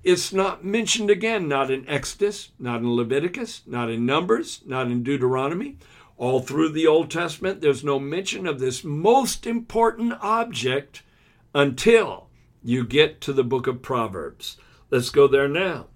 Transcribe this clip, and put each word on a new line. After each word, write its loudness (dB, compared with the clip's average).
it's 2
not -2
mentioned -2
again, 2
not 0
in -4
Exodus, -4
not -4
in 0
Leviticus, -2
not -4
in -2
Numbers, 0
not -4
in -2
Deuteronomy. -2
All 0
through 0
the 0
Old 4
Testament, -6
there's 2
no 0
mention -6
of -4
this -4
most 2
important 0
object -4
until 2
you 0
get 2
to -6
the 2
book 0
of -4
Proverbs. -6
Let's 2
go 8
there 4
now. -2